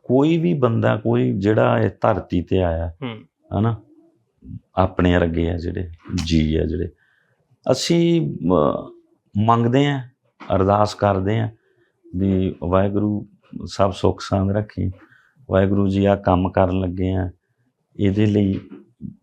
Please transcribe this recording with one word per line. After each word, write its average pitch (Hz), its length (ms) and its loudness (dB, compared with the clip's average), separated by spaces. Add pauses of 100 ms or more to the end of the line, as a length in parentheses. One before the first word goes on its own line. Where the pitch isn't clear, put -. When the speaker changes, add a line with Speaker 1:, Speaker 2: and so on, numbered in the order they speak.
Speaker 1:
ਕੋਈ 147 340 2
ਵੀ 175 160 0
ਬੰਦਾ, 117 440 2
ਕੋਈ 120 360 0
ਜਿਹੜਾ 113 460 2
ਇਹ 107 100 0 (120)
ਧਰਤੀ 92 400 0
ਤੇ 92 220 0
ਆਇਆ, 82 260 -2
Speaker 2:
ਹੂੰ। 117 260 -12 (440)
Speaker 1:
ਹਨਾ? 113 220 -2 (920)
ਆਪਣੇ 90 380 2
ਵਰਗੇ 85 360 0
ਆ 87 80 -4
ਜਿਹੜੇ, 87 320 -8 (360)
ਜੀ 80 300 0
ਆ 80 100 0
ਜਿਹੜੇ, 82 240 -6 (840)
ਅਸੀਂ, 170 680 0
ਅਹ, 76 540 0 (460)
ਮੰਗਦੇ 117 480 2
ਹਾਂ, 135 240 -4 (460)
ਅਰਦਾਸ 101 380 2
ਕਰਦੇ 101 460 0
ਹਾਂ 110 100 -4 (680)
ਵੀ 95 480 0
ਵਾਹਿਗੁਰੂ 101 640 -2 (380)
ਸਭ 98 260 0
ਸੁੱਖ 95 300 -2
ਸਾਂਦ 98 300 -2
ਰੱਖੇ, 98 400 -4 (580)
ਵਾਹਿਗੁਰੂ 98 380 2
ਜੀ 98 180 0
ਆਹ 101 120 4
ਕੰਮ 92 320 0
ਕਰਨ 95 300 0
ਲੱਗੇ 92 320 -2
ਆ, 92 180 -2 (680)
ਇਹਦੇ 101 260 2
ਲਈ, 101 340 2 (640)